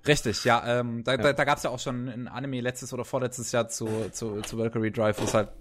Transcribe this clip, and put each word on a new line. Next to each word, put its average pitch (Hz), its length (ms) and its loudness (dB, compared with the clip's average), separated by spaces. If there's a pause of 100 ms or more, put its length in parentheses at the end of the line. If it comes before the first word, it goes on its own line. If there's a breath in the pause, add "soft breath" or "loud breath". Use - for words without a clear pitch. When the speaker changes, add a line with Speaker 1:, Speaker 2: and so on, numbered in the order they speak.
Speaker 1:
Richtig, 139 380 2
ja, 120 360 4
ähm, 117 220 -4
da, 127 100 0
Speaker 2:
Ja. 135 40 2
Speaker 1:
da, 135 160 4
da 147 140 2
gab's 147 160 2
ja 135 80 0
auch 123 80 -6
schon 123 320 -4
ein 120 180 -8
Anime 131 320 -4
letztes 123 320 -4
oder 120 140 -6
vorletztes 123 460 -2
Jahr 117 180 4
zu, 110 420 -2
zu, 107 300 -4
zu 113 160 -6
Valkyrie 113 320 2
Drive, 107 280 2
wo 117 60 -2
es - 80 0
halt, 107 160 4 (120)